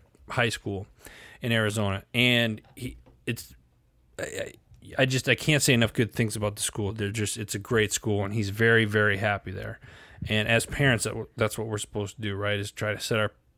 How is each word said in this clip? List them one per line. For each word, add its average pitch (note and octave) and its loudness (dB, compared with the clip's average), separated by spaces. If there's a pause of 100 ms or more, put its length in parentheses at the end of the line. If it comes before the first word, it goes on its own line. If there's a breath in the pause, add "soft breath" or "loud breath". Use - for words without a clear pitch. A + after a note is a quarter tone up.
(300)
high A#2+ 0
school G2+ -8 (540 loud breath)
in A#2+ 0
Arizona. G#2 0 (120)
And A#2 4 (140)
he, - -12 (300)
it's, - -8 (640)
I, - -8
I, - -8 (440)
I C#3+ 4
just, C3 0
I B2 4
can't - 2
say - 4
enough A#2 4
good A2+ 2
things A2+ -2
about G#2 -4
the - -6
school. G2+ -4
They're G#2 -4
just, G#2+ -4
it's G#2+ -8
a G#2 -4
great G#2+ 0
school, G2+ 0
and G2+ -6
he's G#2+ -2
very, A2+ 4
very G#2 2
happy G2+ -2
there. G#2+ -10 (480 loud breath)
And G#2+ 2
as A#2 4
parents, C3 2
that G#2+ -2
w-, A2 -8 (100)
that's A2+ 0
what A2+ -4
we're A2 -4
supposed G#2 -6
to - -12
do, G2+ -4
right? G2+ -2
Is G2+ -6
try G#2+ -4
to F#2+ -6
set A#2 0
our, G#2 0 (260)